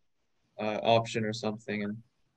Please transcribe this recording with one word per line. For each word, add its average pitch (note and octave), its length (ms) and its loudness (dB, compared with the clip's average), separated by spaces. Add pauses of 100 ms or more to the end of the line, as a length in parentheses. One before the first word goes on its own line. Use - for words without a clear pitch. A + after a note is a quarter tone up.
(580)
uh, G#2+ 240 -2
option A2+ 420 4
or G#2+ 100 -2
something. G#2 500 -4
And G#2+ 120 -4 (400)